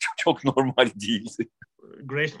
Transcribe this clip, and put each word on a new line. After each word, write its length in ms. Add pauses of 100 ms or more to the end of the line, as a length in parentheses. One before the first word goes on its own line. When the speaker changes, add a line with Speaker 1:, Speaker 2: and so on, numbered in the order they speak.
Speaker 1:
Çok, 180
çok 260
normal 500
değil. 360 (720)
Speaker 2:
Grace 380